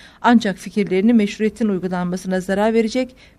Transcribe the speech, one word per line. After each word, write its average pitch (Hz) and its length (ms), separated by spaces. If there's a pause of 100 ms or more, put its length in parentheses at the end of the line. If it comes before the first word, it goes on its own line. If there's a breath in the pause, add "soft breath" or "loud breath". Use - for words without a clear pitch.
(220 loud breath)
Ancak 226 360
fikirlerini 196 540
meşruiyetin 214 560
uygulanmasına 185 720
zarar 202 340
verecek 233 420 (220 soft breath)